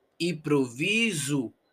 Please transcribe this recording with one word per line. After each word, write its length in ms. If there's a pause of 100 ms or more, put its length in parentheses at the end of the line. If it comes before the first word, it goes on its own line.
(180)
Improvizu. 1300 (200)